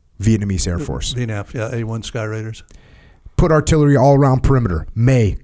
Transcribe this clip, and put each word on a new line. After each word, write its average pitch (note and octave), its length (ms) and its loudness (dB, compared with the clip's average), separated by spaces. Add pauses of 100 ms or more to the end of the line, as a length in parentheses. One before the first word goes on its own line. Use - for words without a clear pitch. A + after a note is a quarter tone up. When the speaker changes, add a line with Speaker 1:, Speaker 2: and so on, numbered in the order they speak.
(200)
Speaker 1:
Vietnamese G2+ 460 -2
Air F2 140 -4
Force. - 340 -8
Speaker 2:
V B2 80 -6
N A#2 80 -6
A G#2 120 -8
F, - 120 -16
yeah, A2 180 -8
A A#2 120 -6
one A2+ 180 -8
Sky A2+ 220 -10
Raiders. A2 400 -10 (760)
Speaker 1:
"Put D#3+ 140 4
artillery D3+ 440 4
all C3+ 200 6
around C3+ 260 4
perimeter. G2+ 540 0
May, A#2 480 2